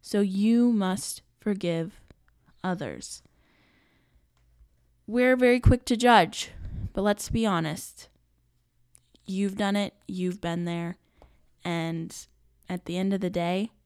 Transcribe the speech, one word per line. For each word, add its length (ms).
so 180
you 540
must 480
forgive 600
others." 600
We're 300
very 240
quick 240
to 100
judge, 540
but 120
let's 260
be 160
honest. 640
You've 280
done 200
it, 180
you've 340
been 240
there, 320
and 520
at 160
the 120
end 160
of 80
the 80
day 420